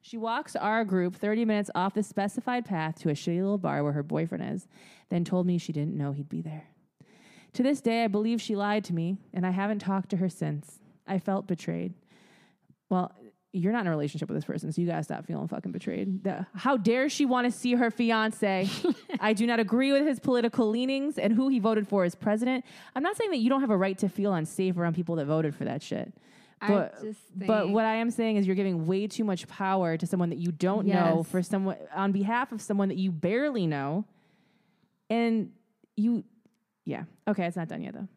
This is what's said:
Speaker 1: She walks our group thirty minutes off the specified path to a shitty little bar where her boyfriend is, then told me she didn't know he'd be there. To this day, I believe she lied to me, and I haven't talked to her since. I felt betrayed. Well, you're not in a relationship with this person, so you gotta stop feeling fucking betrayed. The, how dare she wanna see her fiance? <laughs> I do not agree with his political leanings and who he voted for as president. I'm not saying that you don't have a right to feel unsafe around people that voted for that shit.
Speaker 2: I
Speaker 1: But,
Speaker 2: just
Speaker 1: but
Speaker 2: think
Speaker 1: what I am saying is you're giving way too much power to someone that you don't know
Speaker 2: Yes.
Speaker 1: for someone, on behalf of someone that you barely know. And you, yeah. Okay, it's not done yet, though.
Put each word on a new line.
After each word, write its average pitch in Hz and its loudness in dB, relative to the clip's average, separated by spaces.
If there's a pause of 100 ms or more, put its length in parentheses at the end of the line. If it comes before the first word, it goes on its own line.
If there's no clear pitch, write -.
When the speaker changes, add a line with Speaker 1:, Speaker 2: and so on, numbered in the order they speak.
Speaker 1:
She - -12
walks 226 -4
our 220 2
group 185 2
thirty 220 0
minutes 208 0
off 185 0
the 214 2
specified 233 -2
path 160 -2
to 160 0
a - 2
shitty 170 -2
little 196 0
bar 147 0
where 147 0
her 147 -2
boyfriend 156 -4 (120)
is, 185 -10 (420)
then 175 0
told 180 0
me 175 2
she 160 -6
didn't 151 -2
know 143 -2
he'd 143 -8
be 165 -6
there. 156 -12 (920)
To 254 0
this 269 2
day, 233 2
I 220 2
believe 220 2
she 214 -4
lied 208 0
to 180 -4
me, 170 -2 (140)
and 185 0
I 185 0
haven't 202 0
talked 190 -2
to 202 0
her 185 0
since. 151 -6 (260)
I 196 -2
felt 196 -2
betrayed. 175 -4 (960)
Well, 180 0 (420)
you're 185 2
not 233 0
in 185 0
a 170 2
relationship 151 -2
with 147 -2
this 151 -6
person, 156 -4
so 180 -2
you 175 2
gotta 160 -2
stop - -8
feeling 156 -4
fucking - -6
betrayed. 190 -4
The, 196 -4
how 254 0
dare 240 2
she 294 0
wanna 247 2
see 247 0
her 240 4
fiance? 220 2 (260)
<laughs> - -6
I 214 4
do 220 2
not 233 2
agree 247 4
with 277 6
his 269 2
political 233 2
leanings 269 0
and 208 2
who 262 4
he 262 4
voted 214 2
for 202 2
as 175 2
president. 247 0 (320)
I'm 269 0
not 392 0
saying 427 -2
that 320 0
you 233 4
don't 269 2
have 262 0
a 202 4
right 190 2
to 196 0
feel 202 0
unsafe 175 0
around 170 0
people 170 -2
that 143 -2
voted 156 0
for 147 -8
that - -6
shit. - -6 (500)
Speaker 2:
I 208 -2
Speaker 1:
But, 196 2
Speaker 2:
just 214 -10 (180)
Speaker 1:
but 208 2
Speaker 2:
think 196 0
Speaker 1:
what 220 4
I 220 2
am 233 0
saying 226 0
is 202 2
you're 185 2
giving 185 0
way 190 0
too 220 -2
much 185 -2
power 185 0
to 175 -2
someone 175 0
that - -6
you 170 -2
don't 190 0
know 175 4
Speaker 2:
Yes. 165 -2
Speaker 1:
for 180 0
someone, 190 -2 (180)
on 196 2
behalf 226 0
of 214 -8
someone 202 0
that 185 -2
you 190 0
barely 214 0
know. 151 -2 (1040)
And 226 0 (460)
you, 226 2 (600)
yeah. 151 -6 (240)
Okay, 196 0
it's 175 -4
not 160 -4
done 160 -8
yet, - -10
though. 190 -12